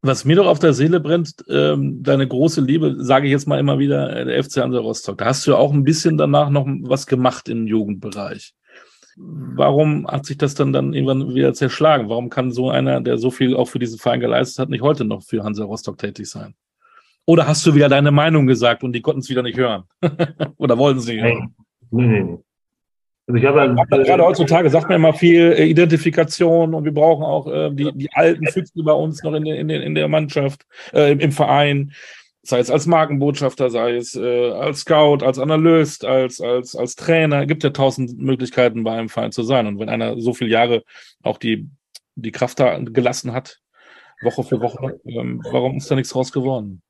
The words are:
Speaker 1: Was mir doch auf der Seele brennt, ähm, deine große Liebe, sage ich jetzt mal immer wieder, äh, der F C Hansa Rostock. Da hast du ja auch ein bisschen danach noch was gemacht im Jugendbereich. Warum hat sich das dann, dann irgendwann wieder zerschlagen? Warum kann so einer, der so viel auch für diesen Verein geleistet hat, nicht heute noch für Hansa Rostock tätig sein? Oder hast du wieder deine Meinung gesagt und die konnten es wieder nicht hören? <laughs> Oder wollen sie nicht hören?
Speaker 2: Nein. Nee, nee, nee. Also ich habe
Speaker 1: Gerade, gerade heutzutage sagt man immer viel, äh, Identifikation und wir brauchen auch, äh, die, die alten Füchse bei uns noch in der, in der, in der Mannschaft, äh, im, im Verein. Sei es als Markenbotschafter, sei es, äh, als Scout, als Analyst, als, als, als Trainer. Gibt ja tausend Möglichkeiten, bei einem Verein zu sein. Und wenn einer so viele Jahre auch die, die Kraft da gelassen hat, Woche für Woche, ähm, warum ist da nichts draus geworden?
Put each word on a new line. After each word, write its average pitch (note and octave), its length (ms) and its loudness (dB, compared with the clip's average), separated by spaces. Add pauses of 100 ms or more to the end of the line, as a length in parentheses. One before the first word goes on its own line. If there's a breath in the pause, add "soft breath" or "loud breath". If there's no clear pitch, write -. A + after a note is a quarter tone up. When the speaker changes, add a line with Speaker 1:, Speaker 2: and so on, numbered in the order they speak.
Speaker 1:
Was C3+ 220 0
mir D3+ 120 4
doch G3 100 6
auf E3+ 120 2
der D#3 140 4
Seele D#3 280 2
brennt, D#3 340 -2 (140)
ähm, C#3 540 0
deine C3+ 260 2
große C#3+ 320 0
Liebe, C#3+ 380 0
sage C3 280 2
ich C3+ 60 2
jetzt C#3+ 160 -2
mal D3 100 0
immer C#3+ 200 0
wieder, C#3 360 -2
äh, B2 100 -6
der B2+ 140 -2
F C#3 100 -4
C - 120 -4
Hansa B2+ 180 -2
Rostock. A2 400 -8
Da G2+ 80 -2
hast C3+ 200 -2
du D3+ 60 4
ja B2+ 40 4
auch C#3+ 160 2
ein C#3+ 120 2
bisschen D#3+ 340 0
danach D3 320 2
noch C#3+ 160 0 (160)
was C3+ 240 -4
gemacht B2+ 420 -2
im A2+ 180 -4
Jugendbereich. G2+ 880 -6 (600 soft breath)
Warum D3 920 -2
hat C#3+ 200 -8
sich C#3+ 100 -10
das C#3+ 180 -2
dann, C#3 180 0
dann C3+ 200 -2
irgendwann C3+ 420 -2
wieder C3+ 200 2
zerschlagen? C#3+ 540 0
Warum A#2+ 200 -6
kann B2+ 240 -4
so B2+ 160 -2
einer, C3 320 0
der B2 160 -2
so A#2+ 140 -2
viel B2+ 260 0
auch B2 100 0
für B2 120 -8
diesen A2+ 200 -6
Verein B2 220 -2
geleistet A#2+ 400 -2
hat, C3 80 -4
nicht A#2+ 140 -6
heute C#3 220 0
noch G2+ 180 -6
für A2 200 -6
Hansa G#2+ 220 -6
Rostock G#2 340 -12
tätig G2+ 300 -12
sein? G#2+ 260 -18 (680 soft breath)
Oder E3 240 4
hast D3+ 180 2
du D#3+ 80 6
wieder C#3+ 140 6
deine C#3+ 240 4
Meinung D3 340 4
gesagt A#2+ 380 2
und B2 80 -6
die A#2+ 80 -4
konnten C#3 200 -2
es B2 100 -10
wieder B2+ 120 -2
nicht A#2+ 160 -6
hören? A2 260 -2 (180)
<laughs> - 560 -4
Oder A#2+ 200 2
wollen C3+ 220 4
sie A#2 140 -6
nicht A2 100 -4
hören? A2 300 -2 (360)
Speaker 2:
Nein. - 0 -
Nee, B2 160 2
nee, G#2+ 160 2
nee. E2+ 160 -8 (880)
Also B2 100 0
ich A#2+ 60 2
habe C#3 300 4
Speaker 1:
Gerade, C3+ 300 4
gerade E3+ 200 4
heutzutage E3 460 4
sagt D#3+ 180 2
man F3+ 80 2
immer D#3+ 160 4
viel, E3+ 400 6
äh, D#3 120 4
Identifikation E3 1120 2
und D#3 100 -6
wir D#3 100 -4
brauchen D3+ 300 4
auch, D3 240 -2
äh, D3+ 240 -2
die, C#3+ 200 -2
die C3+ 200 -10
alten E3 340 2
Füchse E3 380 -6
bei D3+ 80 2
uns D#3 320 -2
noch D#3 100 -4
in D#3 100 -4
der, D#3 140 -6
in D#3 80 -6
der, D3+ 160 -4
in D3 140 -6
der D3+ 100 -2
Mannschaft, D3 580 -2 (280 loud breath)
äh, C#3+ 180 4
im, C#3+ 80 4
im C#3+ 140 0
Verein. C#3+ 580 0 (520 loud breath)
Sei B2 180 -2
es B2 100 0
als C#3+ 160 0
Markenbotschafter, C#3+ 840 0
sei A#2 260 -2
es, A#2+ 180 -8
äh, B2 380 -2
als C#3 300 -6
Scout, D3 420 4
als C3 160 0
Analyst, D#3 640 2
als, C3 360 -2
als, B2 360 -4
als B2 180 -6
Trainer. D#3 520 0
Gibt D#3 180 -4
ja C#3+ 60 2
tausend C3 460 -2
Möglichkeiten, B2+ 680 0
bei A2+ 80 -2
einem A2+ 160 -6
Verein A2 240 -6
zu B2 100 -6
sein. A#2+ 240 0
Und G2+ 140 -8
wenn G#2+ 80 -8
einer A2+ 320 -4
so A#2 120 -2
viele A#2+ 180 -4
Jahre A#2 340 2 (400 soft breath)
auch - 140 -4
die, A2 300 -4 (460)
die A2+ 160 -10
Kraft - 300 -4
da B2 180 0
gelassen B2 540 -4
hat, C3 260 -10 (640 soft breath)
Woche A#2+ 220 -2
für A#2+ 160 -4
Woche, B2+ 440 -8
ähm, A#2+ 460 -8
warum B2+ 280 -2
ist C3+ 120 -8
da C#3 60 0
nichts C3+ 160 -6
draus C3 180 -4
geworden? A#2+ 600 -6